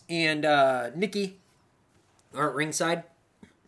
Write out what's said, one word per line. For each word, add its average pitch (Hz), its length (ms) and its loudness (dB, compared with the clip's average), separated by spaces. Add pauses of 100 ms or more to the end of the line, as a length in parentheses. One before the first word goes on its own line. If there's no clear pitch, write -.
and, 156 380 0
uh, 135 480 4
Nikki 190 440 -4 (1000)
are 143 140 0
at 127 60 -6
ringside. 165 480 -2 (640)